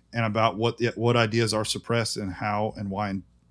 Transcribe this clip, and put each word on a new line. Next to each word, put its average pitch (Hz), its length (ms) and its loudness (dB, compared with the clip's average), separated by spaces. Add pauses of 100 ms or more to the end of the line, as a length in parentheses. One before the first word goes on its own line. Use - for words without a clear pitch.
(140)
and 117 100 0
about 110 320 2
what 117 220 0
the, 117 160 0
what 117 220 2
ideas 113 380 2
are 110 100 0
suppressed - 520 -2
and 98 180 -6
how 104 420 -2
and 101 140 -6
why, 101 180 -2
and, 98 140 -6 (280)